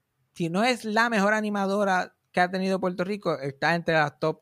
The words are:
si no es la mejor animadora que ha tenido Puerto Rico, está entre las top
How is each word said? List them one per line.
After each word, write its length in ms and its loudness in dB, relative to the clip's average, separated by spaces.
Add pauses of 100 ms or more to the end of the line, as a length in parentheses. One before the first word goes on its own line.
(340)
si 160 -4
no 140 0
es 200 0
la 280 0
mejor 240 2
animadora 800 0 (160)
que 100 2
ha 80 2
tenido 300 -2
Puerto 240 -2
Rico, 360 -4
está 360 -2
entre 180 0
las 260 0
top 220 -2